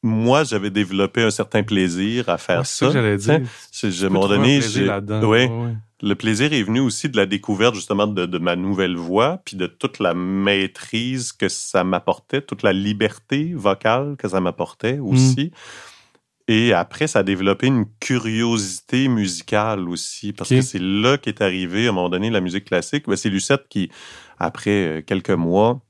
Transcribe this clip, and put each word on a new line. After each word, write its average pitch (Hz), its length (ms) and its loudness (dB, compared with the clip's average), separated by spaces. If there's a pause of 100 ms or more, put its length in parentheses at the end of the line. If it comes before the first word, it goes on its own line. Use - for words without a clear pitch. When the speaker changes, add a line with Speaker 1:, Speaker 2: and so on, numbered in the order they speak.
Speaker 1:
moi, 117 400 4
j'avais 104 280 -2
développé 98 520 0
un 110 80 4
certain - 320 -2
plaisir 101 640 0
à 85 100 0
faire 85 220 0
Speaker 2:
Ouais, 85 60 -2
c'est - 200 -2
ça 139 60 4
Speaker 1:
ça, - 20 2
Speaker 2:
que - 80 -
j'allais 104 160 2
Speaker 1:
tu 98 60 -6
sais. 143 160 4
Speaker 2:
dire. 127 80 -4 (240)
Speaker 1:
C'est, - 200 -4
Speaker 2:
Tu - 40 -2
Speaker 1:
je, 92 80 -2
à 95 40 2
un - 20 2
Speaker 2:
peux 95 60 2
Speaker 1:
moment 98 100 4
Speaker 2:
trouver 101 100 4
un 101 60 4
Speaker 1:
donné, 139 180 6
Speaker 2:
plaisir 107 220 0
Speaker 1:
j'ai, 98 40 2
Speaker 2:
là-dedans. 101 440 -2
Speaker 1:
ouais. 120 180 6
Speaker 2:
Ouais, 117 200 -4
ouais. 113 80 -4 (260)
Speaker 1:
Le 101 140 0
plaisir 113 360 0
est 127 120 0
venu 110 180 2
aussi 131 260 -2
de 131 80 -4
la 101 100 4
découverte, 104 500 0
justement, 101 320 0
de, 95 180 -2
de 87 120 -4
ma 87 200 0
nouvelle 92 400 -2
voix, 107 480 0
puis - 100 -14
de 92 120 -4
toute - 320 -8
la 87 140 2
maîtrise 98 1160 -2
que - 160 -4
ça - 380 -2
m'apportait, 92 560 -2
toute 113 200 -12
la 101 120 4
liberté 107 840 -2
vocale 120 640 0
que - 80 -6
ça 92 140 0
m'apportait 90 560 -4
Speaker 2:
Mm. 135 100 -8
Speaker 1:
aussi. 131 440 4 (960)
Et 113 260 4
après, 87 340 0
ça - 120 2
a 95 40 2
développé 98 420 0
une 127 200 2 (140)
curiosité 113 1080 -2
musicale 101 800 0
aussi, 87 420 -8
parce 101 200 -4
Speaker 2:
Ok. 127 60 6
Speaker 1:
que 131 60 6
c'est 104 180 -6
là 107 360 2
qu'est 107 240 -4
arrivé, 95 460 0
à - 20 2
un 104 40 0
moment 90 160 0
donné, 95 200 -2
la 107 120 0
musique 90 240 -4
classique. 92 420 -2
Ben, 98 80 0
c'est 104 140 -2
Lucette 95 380 0
qui, 95 220 -4 (480)
après, - 320 -4 (300)
euh, - 20 -10
quelques 98 300 -2
mois 98 580 2